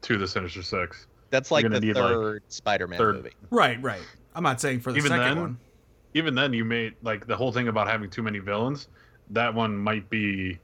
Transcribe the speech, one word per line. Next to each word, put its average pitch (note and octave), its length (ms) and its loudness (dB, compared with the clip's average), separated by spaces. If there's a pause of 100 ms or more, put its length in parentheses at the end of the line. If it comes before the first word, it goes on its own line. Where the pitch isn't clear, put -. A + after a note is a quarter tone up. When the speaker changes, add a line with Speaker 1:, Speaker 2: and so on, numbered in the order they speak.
Speaker 1:
to A#2 160 0
the F#2+ 100 0
Sinister F#2 340 -6
Six. F2+ 460 -6 (220)
Speaker 2:
That's C3 200 0
Speaker 1:
You're D#3 80 4
Speaker 2:
like D3 60 6
Speaker 1:
gonna G#3+ 160 4
Speaker 2:
the A2 80 0
Speaker 1:
need, G#2+ 80 2
like, B2+ 160 4
Speaker 2:
third G#2+ 380 0
Spider-Man F2+ 500 -2
Speaker 1:
third G#2+ 160 4
Speaker 2:
movie. B1 160 -10 (180)
Speaker 3:
Right, C#3 320 4
right. G#2+ 220 -6 (320)
I'm E3 80 -4
not C3 180 2
saying C3 200 0
for B2+ 100 -4
the C#3 80 2
Speaker 1:
Even D3 100 2
Speaker 3:
second B2 180 2
Speaker 1:
then, D3 140 2
Speaker 3:
one. D3 160 -6 (560)
Speaker 1:
even D#3 220 2
then, C3+ 180 2
you A2+ 100 0
made, A2+ 380 -2
like, G#2+ 240 -4
the A#2 100 0
whole B2 160 0
thing A#2+ 180 0
about G#2+ 180 2
having G#2+ 200 0
too F#2 140 -8
many G#2+ 160 -2
villains. G#2+ 500 -2 (440)
That A#2 200 2
one A2 240 0
might G#2 360 -2
be G2 520 -2